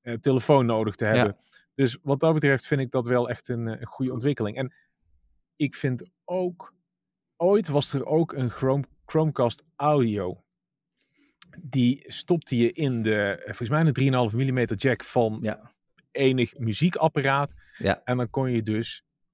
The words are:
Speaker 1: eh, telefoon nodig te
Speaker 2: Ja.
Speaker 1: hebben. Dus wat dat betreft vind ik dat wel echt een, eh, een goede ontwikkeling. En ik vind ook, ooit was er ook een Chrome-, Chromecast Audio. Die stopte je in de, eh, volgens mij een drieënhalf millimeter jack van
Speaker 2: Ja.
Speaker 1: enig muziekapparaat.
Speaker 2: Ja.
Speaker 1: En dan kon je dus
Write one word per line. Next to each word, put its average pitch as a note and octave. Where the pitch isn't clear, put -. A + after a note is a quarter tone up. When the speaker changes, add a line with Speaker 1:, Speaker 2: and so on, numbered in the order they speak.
Speaker 1:
eh, A#2+
telefoon C3
nodig A2
te -
Speaker 2:
Ja. G#2
Speaker 1:
hebben. A2
Dus C3
wat C#3
dat D#3+
betreft C#3+
vind C#3
ik B2
dat B2
wel A#2+
echt -
een, A#2
eh, A2+
een A#2
goede B2+
ontwikkeling. B2
En C3
ik -
vind B2+
ook, F3+
ooit G3
was C#3+
er C3+
ook D#3+
een B2+
Chrome-, C3
Chromecast C#3+
Audio. A2
Die B2
stopte -
je A#2
in C3
de, G#2+
eh, G2+
volgens G#2+
mij D3+
een D#3+
drieënhalf B2+
millimeter B2+
jack B2
van A2
Speaker 2:
Ja. -
Speaker 1:
enig C3
muziekapparaat. C#3
Speaker 2:
Ja. -
Speaker 1:
En B2
dan A#2+
kon C3
je A#2
dus A2